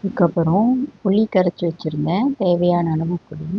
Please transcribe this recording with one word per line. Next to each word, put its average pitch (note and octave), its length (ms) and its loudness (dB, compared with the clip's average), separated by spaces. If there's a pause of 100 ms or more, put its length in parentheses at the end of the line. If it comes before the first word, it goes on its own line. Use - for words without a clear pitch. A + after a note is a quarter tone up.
அதுக்கப்புறம் F3 640 2 (320)
புளி G3+ 240 2 (100)
கரைச்சு F#3 360 0
வச்சிருந்தேன், D#3+ 580 -2 (140)
தேவையான F3 540 2
அளவு E3 200 -2 (100)
புளி D#3 340 -12